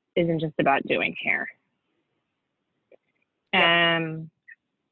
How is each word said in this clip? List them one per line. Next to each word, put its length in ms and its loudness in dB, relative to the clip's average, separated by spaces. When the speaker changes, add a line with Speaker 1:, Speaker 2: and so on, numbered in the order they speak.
Speaker 1:
isn't 240 0
just 200 -6
about 260 0
doing 380 -2
hair. 240 -4
Speaker 2:
Yeah. 440 4
Speaker 1:
Um, 340 -6